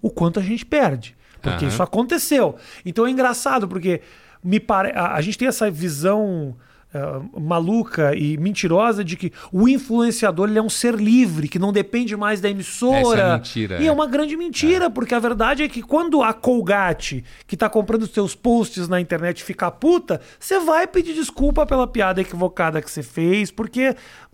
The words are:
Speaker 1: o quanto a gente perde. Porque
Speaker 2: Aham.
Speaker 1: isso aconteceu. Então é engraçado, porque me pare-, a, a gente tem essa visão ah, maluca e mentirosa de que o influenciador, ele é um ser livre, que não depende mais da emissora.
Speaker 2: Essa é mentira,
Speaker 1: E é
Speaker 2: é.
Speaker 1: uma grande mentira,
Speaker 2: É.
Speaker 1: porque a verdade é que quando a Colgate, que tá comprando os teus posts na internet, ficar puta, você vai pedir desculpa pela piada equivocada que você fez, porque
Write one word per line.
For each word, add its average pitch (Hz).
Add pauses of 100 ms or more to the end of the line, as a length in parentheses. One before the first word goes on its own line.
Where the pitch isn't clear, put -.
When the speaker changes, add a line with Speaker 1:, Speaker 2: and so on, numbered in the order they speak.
Speaker 1:
o -
quanto 170
a -
gente 214
perde. 165 (240)
Porque 90
Speaker 2:
Aham. -
Speaker 1:
isso 113
aconteceu. 240 (280)
Então 220
é 254
engraçado, 254
porque 180 (420)
me 185
pare-, 202
a, 175
a 147
gente 196
tem 247
essa 220
visão 170 (380)
ah, 143 (200)
maluca 165
e 151
mentirosa 196
de 170
que - (180)
o 202
influenciador, 226
ele 214
é 220
um 220
ser 240
livre, 208
que -
não 202
depende 208
mais 208
da 202
emissora. 240
Speaker 2:
Essa 240
é 180
mentira, 101
Speaker 1:
E -
é -
Speaker 2:
é. 311
Speaker 1:
uma 302
grande 294
mentira, 339
Speaker 2:
É. 339
Speaker 1:
porque 240
a 240
verdade 233
é 294
que 240
quando 311
a 220
Colgate, 190 (220)
que 190
tá 214
comprando 226
os 196
teus 202
posts 233
na 180
internet, 170
ficar 180
puta, 320 (180)
você 381
vai 330
pedir 339
desculpa 294
pela 262
piada 190
equivocada 175
que -
você 151
fez, 180
porque 262 (380)